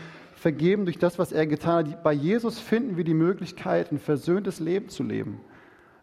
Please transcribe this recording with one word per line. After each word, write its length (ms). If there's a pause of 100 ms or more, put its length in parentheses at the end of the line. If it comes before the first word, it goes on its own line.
(360)
vergeben 480
durch 140
das, 200
was 140
er 160
getan 400
hat. 160
Bei 80
Jesus 480
finden 360
wir 60
die 120
Möglichkeit, 760
ein 80
versöhntes 640
Leben 300
zu 120
leben. 380 (640)